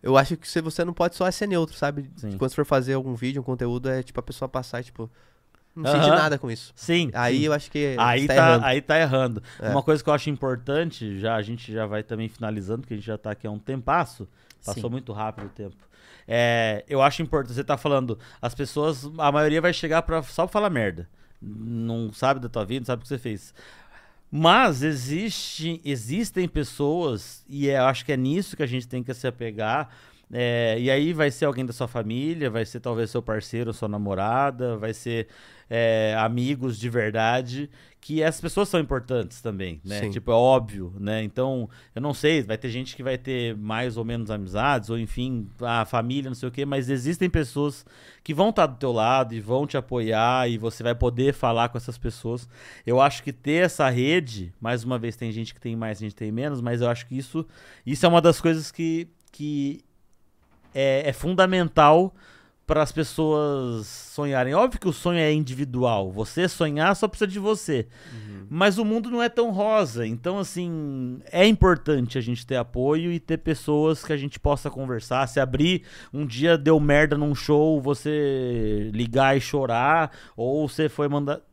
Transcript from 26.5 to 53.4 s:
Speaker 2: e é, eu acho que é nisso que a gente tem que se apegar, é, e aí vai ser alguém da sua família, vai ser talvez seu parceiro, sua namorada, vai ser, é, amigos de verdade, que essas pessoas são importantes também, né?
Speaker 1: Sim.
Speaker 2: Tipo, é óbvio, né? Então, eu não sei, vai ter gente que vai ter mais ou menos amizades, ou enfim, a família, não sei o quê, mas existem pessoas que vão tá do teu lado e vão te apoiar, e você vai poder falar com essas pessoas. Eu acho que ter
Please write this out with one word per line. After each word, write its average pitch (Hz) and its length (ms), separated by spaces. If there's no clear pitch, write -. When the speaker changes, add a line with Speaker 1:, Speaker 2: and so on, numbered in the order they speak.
Speaker 2:
e 143 220
é, 139 80
eu 127 80
acho 131 200
que 151 60
é 135 60
nisso 143 400
que 156 60
a 135 40
gente 123 200
tem 127 160
que 127 100
se 131 140
apegar, 117 640
é, 117 460
e 123 100
aí 147 240
vai 151 160
ser 139 160
alguém 131 200
da 120 60
sua 120 160
família, 127 640
vai 113 160
ser 120 140
talvez 117 320
seu 120 100
parceiro, 113 500
sua 107 160
namorada, 113 880
vai 110 180
ser, 113 340
é, 113 480
amigos 123 600
de 120 100
verdade, 120 800
que 156 220
essas 160 180
pessoas 196 280
são 175 100
importantes 127 600
também, 92 440
né? 101 140
Speaker 1:
Sim. 104 120
Speaker 2:
Tipo, 110 200
é 113 40
óbvio, 110 640
né? 107 240
Então, 127 440
eu 117 80
não 143 120
sei, 151 300
vai 110 140
ter 127 120
gente 127 260
que - 80
vai 127 160
ter 123 360
mais 110 420
ou 117 80
menos 117 260
amizades, 107 600
ou 117 60
enfim, 117 500
a 117 240
família, 127 440
não 123 60
sei 123 140
o - 20
quê, 139 140
mas 135 240
existem 151 400
pessoas 143 540
que 160 100
vão 190 180
tá 196 160
do 127 100
teu 127 140
lado 117 440
e 110 40
vão 123 280
te 147 100
apoiar, 120 720
e 117 80
você 113 260
vai 120 120
poder 123 400
falar 117 340
com 127 80
essas 120 220
pessoas. 120 480
Eu 123 140
acho 139 240
que 143 100
ter 160 320